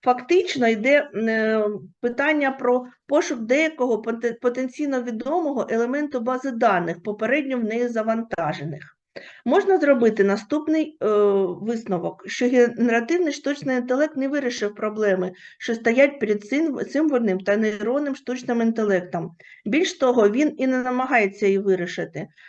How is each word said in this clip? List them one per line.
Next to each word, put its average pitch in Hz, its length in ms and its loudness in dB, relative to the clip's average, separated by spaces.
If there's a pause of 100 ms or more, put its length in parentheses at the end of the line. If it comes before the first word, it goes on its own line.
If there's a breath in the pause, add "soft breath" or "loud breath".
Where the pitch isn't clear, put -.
Фактично 254 640 2
йде, 226 460 2
е, 220 500 0 (360)
питання 277 500 0
про 247 340 0 (220 loud breath)
пошук 311 340 0
деякого 254 640 0
поте-, 233 300 -4
потенційно 254 720 -2
відомого 262 680 -2
елементу 254 500 -2
бази 254 300 -4
даних, 185 520 0
попередньо 247 560 -2
в 233 60 -4
неї 226 240 -2
завантажених. 214 1080 -4 (480 loud breath)
Можна 370 340 4
зробити 233 460 4
наступний, 302 760 -2
е, - 40 0 (560)
висновок, 202 640 -4
що 247 220 -2
генеративний 240 840 2
штучний 285 440 -4
інтелект 254 400 -2
не 269 120 -2
вирішив 247 460 -4
проблеми, 208 580 -2 (260 loud breath)
що - 160 -4
стоять 254 460 2
перед 208 240 -2
сим-, 285 360 -2
символьним 240 600 0
та 202 160 0
нейронним 220 600 -2
штучним 247 440 -4
інтелектом. 196 680 0 (340 loud breath)
Більш 285 280 0
того, 247 360 4
він 269 300 2
і 262 80 0
не 254 160 0
намагається 247 640 0
її 196 120 4
вирішити. 180 680 -2 (220 loud breath)